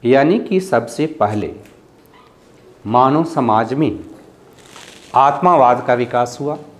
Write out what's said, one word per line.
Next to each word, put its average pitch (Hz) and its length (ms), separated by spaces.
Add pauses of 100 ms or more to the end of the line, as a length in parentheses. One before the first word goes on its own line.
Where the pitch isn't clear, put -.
यानी 139 360
कि 190 200
सबसे 143 460 (140)
पहले 104 340 (1300)
मानव 131 400
समाज 117 480
में 139 260 (1160)
आत्मावाद 135 720
का 127 60
विकास 120 480
हुआ 147 160 (220)